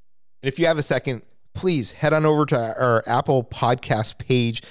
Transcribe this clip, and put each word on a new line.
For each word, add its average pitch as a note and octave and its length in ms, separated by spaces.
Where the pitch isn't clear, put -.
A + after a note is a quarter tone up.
And C3 60
if C3+ 100
you E3+ 100
have D#3+ 100
a D3 60
second, B2+ 400
please D#3+ 380
head D3+ 220
on D#3 120
over D3+ 220
to D3 100
our A#2 480
Apple C3 380
Podcast A#2+ 760
page A#2 540